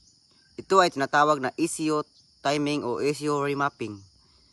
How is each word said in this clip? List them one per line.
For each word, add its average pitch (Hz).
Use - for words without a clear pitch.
Ito 190
ay 175
tinatawag 147
na 131
E -
C 156
U 151
timing 147
o 120
E 143
C 147
U 147
remapping. 139